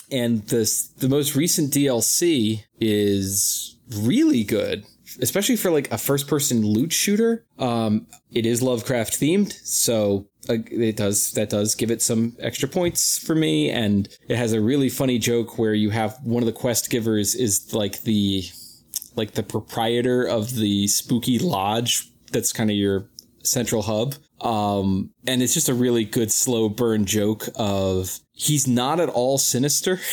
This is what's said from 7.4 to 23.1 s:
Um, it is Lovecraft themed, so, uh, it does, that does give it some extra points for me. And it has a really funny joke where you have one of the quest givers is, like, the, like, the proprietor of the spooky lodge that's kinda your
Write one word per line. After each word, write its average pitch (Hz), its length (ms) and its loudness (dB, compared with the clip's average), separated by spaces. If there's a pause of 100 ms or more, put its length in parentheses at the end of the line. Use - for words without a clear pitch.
Um, 113 480 0 (260)
it 113 140 0
is 120 160 0
Lovecraft 123 500 0
themed, 185 400 0
so, 101 720 0 (220)
uh, 120 80 0 (140)
it 110 260 0
does, 101 360 0
that 110 180 -2
does 107 240 0
give 113 160 -2
it 113 100 -2
some 117 400 0
extra 120 260 -4
points 175 520 -2
for - 160 -2
me. 156 340 2
And 101 400 0 (180)
it 120 100 0
has 113 180 0
a 110 60 2
really 139 280 2
funny 127 300 0
joke 117 400 0
where 110 160 2
you 107 160 2
have 110 320 -2
one 120 200 0
of 117 40 2
the 113 60 2
quest 117 360 -2
givers 110 460 0
is, - 400 -2
like, 104 300 -4
the, 101 380 0 (760)
like, 110 160 -4
the 113 100 -2
proprietor 120 840 0
of 113 300 -2
the 101 340 2
spooky 120 500 0
lodge 117 720 0 (200)
that's - 240 -2
kinda 110 180 0
your 101 380 0 (320)